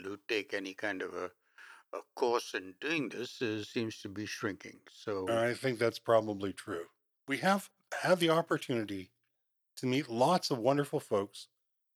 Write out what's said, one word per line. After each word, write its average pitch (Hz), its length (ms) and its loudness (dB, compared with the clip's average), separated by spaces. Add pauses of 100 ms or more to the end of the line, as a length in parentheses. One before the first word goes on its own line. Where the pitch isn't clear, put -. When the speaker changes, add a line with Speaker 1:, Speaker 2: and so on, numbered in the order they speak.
Speaker 1:
who 98 140 -8 (100)
take 107 260 -2
any 95 200 -6
kind 95 300 -6
of 90 100 -8
a, 90 160 -6 (680)
a 98 40 -6 (160)
course 120 400 0
in 95 260 -8
doing 143 280 -2
this 110 320 -10
is, 107 280 -4
seems 113 320 -4
to 104 80 -10
be 101 160 -8
shrinking. - 540 -8 (100)
So 98 400 -6
Speaker 2:
I 117 240 0
think 123 240 -4
that's 113 220 0
probably 107 540 2
true. 85 320 -8 (420)
We 135 120 -2
have 190 300 4 (320)
had 175 180 4
the 165 120 4
opportunity 117 800 0 (680)
to - 80 -4
meet 127 240 2
lots 131 400 4
of 139 80 0
wonderful 139 420 2
folks - 500 -2 (460)